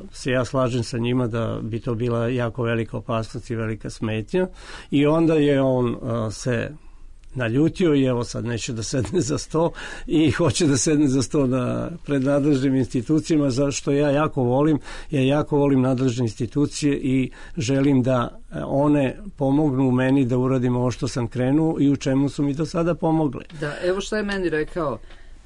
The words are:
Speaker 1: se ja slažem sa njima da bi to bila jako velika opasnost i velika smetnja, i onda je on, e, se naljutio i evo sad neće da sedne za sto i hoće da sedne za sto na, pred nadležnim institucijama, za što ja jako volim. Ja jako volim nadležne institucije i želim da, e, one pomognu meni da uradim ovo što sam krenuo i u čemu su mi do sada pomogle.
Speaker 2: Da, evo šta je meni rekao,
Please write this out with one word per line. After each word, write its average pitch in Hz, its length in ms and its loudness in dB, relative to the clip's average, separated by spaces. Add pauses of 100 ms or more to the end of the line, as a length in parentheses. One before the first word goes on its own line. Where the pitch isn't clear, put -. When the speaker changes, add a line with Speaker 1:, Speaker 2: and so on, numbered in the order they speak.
(100)
Speaker 1:
se - 200 -6
ja 127 140 2
slažem 127 380 0
sa 117 160 -6
njima 123 280 0
da 110 360 -2
bi 113 180 -6
to 120 140 -4
bila 117 340 0
jako 120 340 -2
velika 117 340 -2
opasnost 113 540 -6
i 120 60 -2
velika 110 340 -6
smetnja, 110 560 -2 (440)
i 143 160 4
onda 160 280 4
je 143 280 4
on, 127 260 2 (400)
e, - 20 -4
se 110 400 -4 (640)
naljutio 147 600 2
i 139 100 4
evo 123 200 0
sad 113 200 -8
neće 117 280 -6
da 113 100 -6
sedne 127 380 -2
za 135 180 -2
sto 160 320 -2 (360)
i 156 240 4
hoće 170 360 2
da 139 100 4
sedne 147 320 2
za 131 140 2
sto 139 240 0
na, 120 440 -2 (160)
pred 143 180 0
nadležnim 143 500 2
institucijama, 143 760 2
za 143 200 0
što - 220 -2
ja 143 180 2
jako 147 320 0
volim. 135 360 2 (320)
Ja 143 120 0
jako 147 340 2
volim 139 240 4
nadležne 127 440 2
institucije 139 720 0
i 131 340 0 (260)
želim 135 460 4
da, 123 380 0 (120)
e, - 120 -8
one 143 520 2 (200)
pomognu 135 540 2
meni 131 340 4
da 123 140 2
uradim 127 380 2
ovo 123 140 2
što 127 180 -4
sam 120 200 -4
krenuo 143 520 2
i 139 100 6
u 139 60 4
čemu 139 320 0
su 139 140 -4
mi 143 120 0
do 156 120 -2
sada 170 280 0
pomogle. 160 500 0 (160)
Speaker 2:
Da, 147 140 -4 (100)
evo 185 160 0
šta 208 160 -4
je 214 60 0
meni 196 260 -2
rekao, 151 500 -2 (480)